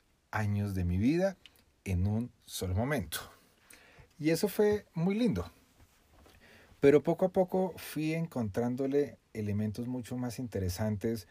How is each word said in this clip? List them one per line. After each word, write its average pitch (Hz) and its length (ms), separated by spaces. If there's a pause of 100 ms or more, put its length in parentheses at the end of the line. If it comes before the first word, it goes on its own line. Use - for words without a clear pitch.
(320)
años 104 440
de 92 80
mi 90 140
vida 170 400 (460)
en 92 240
un 113 240 (140)
solo 92 280
momento". 120 460 (1000)
Y 151 120
eso 185 180
fue 208 440
muy 180 220
lindo. 165 340 (1300)
Pero 143 220
poco 170 220
a 180 40
poco 185 480
fui 156 360
encontrándole 135 1040 (140)
elementos 107 560
mucho 127 300
más 123 220
interesantes 107 920